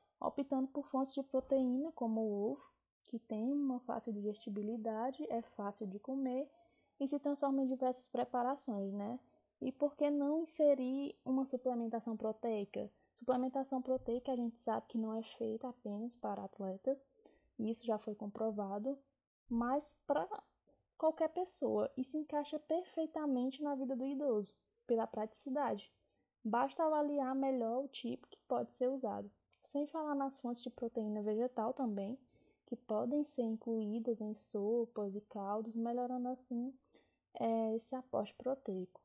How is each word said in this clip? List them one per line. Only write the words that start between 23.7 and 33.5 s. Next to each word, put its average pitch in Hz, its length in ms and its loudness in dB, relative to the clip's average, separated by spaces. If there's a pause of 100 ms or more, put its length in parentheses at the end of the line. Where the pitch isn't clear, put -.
vida 269 220 0
do 247 100 -2
idoso, 269 480 2 (320)
pela 226 220 4
praticidade. 226 840 -2 (540)
Basta 254 400 2
avaliar 294 500 2
melhor 262 480 2
o 285 40 -6
tipo - 400 -6
que - 200 -20
pode 240 240 0
ser - 160 0
usado, 208 420 -2 (340)
sem 294 240 0
falar 302 260 -2
nas 269 260 0
fontes 240 220 -4
de - 80 -6
proteína 214 540 -2
vegetal 226 500 0
também, 214 440 -2 (500)
que - 80 -6
podem 240 480 2
ser - 180 -2
incluídas 226 800 0